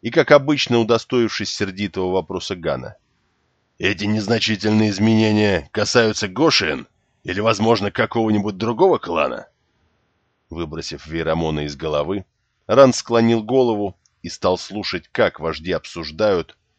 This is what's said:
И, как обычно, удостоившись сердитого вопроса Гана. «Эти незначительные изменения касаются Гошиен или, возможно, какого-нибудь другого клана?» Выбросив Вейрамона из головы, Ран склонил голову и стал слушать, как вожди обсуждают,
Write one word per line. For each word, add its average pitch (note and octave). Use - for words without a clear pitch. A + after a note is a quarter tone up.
И, A#2
как D3+
обычно, C#3
удостоившись A2+
сердитого F#2+
вопроса F#2
Гана. D2+
«Эти G#2
незначительные G#2+
изменения G#2+
касаются G#2+
Гошиен F#2
или, F#2
возможно, A2
какого-нибудь G#2+
другого A#2
клана?» D2
Выбросив D#2+
Вейрамона D#2+
из C#2+
головы, D2+
Ран B2+
склонил A#2
голову A2
и F2
стал F#2
слушать, F#2+
как G2+
вожди D#2
обсуждают, E2+